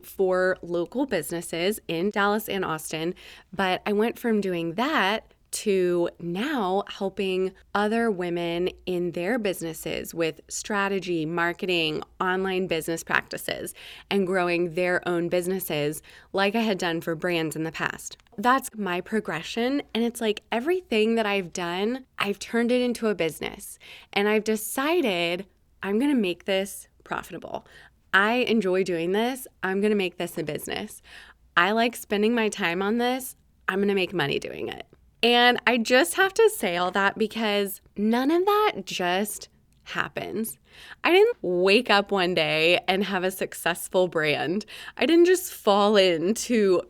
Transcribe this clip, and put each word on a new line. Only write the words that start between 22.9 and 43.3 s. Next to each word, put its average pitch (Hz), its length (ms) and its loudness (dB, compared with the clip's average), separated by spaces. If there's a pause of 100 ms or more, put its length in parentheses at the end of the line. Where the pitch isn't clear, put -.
a 208 40 2
business. 160 640 -4 (360)
And 202 160 2
I've 214 160 2
decided 214 1040 0 (360)
I'm 202 160 0
gonna 285 160 2
make 185 300 0
this 196 420 -2 (160)
profitable. - 640 -10 (460)
I 208 220 4
enjoy 196 500 2
doing 170 260 -2
this. 240 380 -2 (120)
I'm 190 200 -2
gonna 214 140 2
make 185 220 -2
this 175 200 -8
a 165 60 -4
business. - 580 -8 (560)
I 185 160 0
like 226 240 0
spending 214 360 -2
my 220 140 0
time 180 340 -4
on 214 180 0
this. 254 360 -4 (320)
I'm 190 140 -2
gonna 202 140 2
make 185 180 -2
money 147 260 -2
doing - 300 -8
it. - 160 -14 (380)
And 240 440 4
I 240 100 0
just 254 380 2
have 381 180 2
to 453 160 6
say 175 280 -2
all 180 120 0
that 196 260 2
because 208 640 -2 (160)
none 233 360 2
of 349 120 4
that 415 280 4 (140)
just 185 640 -2 (340)
happens. - 720 -6 (460)
I 294 80 4
didn't 427 320 6
wake 190 480 4
up 202 200 4
one 185 220 2
day 160 540 4
and 190 160 2
have 185 200 -2
a 185 60 0
successful - 800 -2